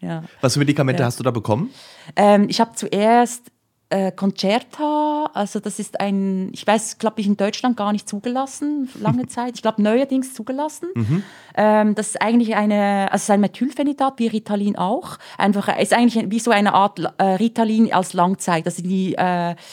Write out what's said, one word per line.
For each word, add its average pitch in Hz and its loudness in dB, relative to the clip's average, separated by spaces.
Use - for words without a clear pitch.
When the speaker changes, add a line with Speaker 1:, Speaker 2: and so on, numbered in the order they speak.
Speaker 1:
ja. 170 -8
Speaker 2:
Was 131 2
für 143 2
Medikamente 143 2
Speaker 1:
Ja. 120 2
Speaker 2:
hast 120 -4
du 123 -6
da 127 0
bekommen? 113 -2
Speaker 1:
Ähm, 208 6
ich - -2
hab 233 -2
zuerst, 233 2
äh, 190 0
Concerta, 294 -2
also 208 -4
das 208 -8
ist - -8
ein, 196 -2
ich - -16
weiß, 214 0
glaub 220 -2
ich, 208 -2
in 202 2
Deutschland 214 -2
gar 208 -2
nicht 208 -4
zugelassen, 262 -6
lange 226 0
Speaker 2:
<laughs> - -
Speaker 1:
Zeit. 240 -8
Ich - -10
glaub, 220 0
neuerdings 262 0
zugelassen. 294 -8
Speaker 2:
Mhm. 135 0
Speaker 1:
Ähm, 214 4
das 214 -4
ist - -6
eigentlich 226 2
eine, 202 2
also - 2
es 196 -2
ist - 0
ein 202 4
Methylphenidat, 269 -2
wie 226 0
Ritalin 208 -2
auch. 208 -4
Einfach, 196 0
ist - 0
eigentlich 226 2
wie 226 -2
so 233 0
eine 202 4
Art, 196 2
äh, 165 -2
Ritalin 220 2
als 180 0
Langzeit. 180 0
Also 175 -6
die, 185 -2
äh, 175 -2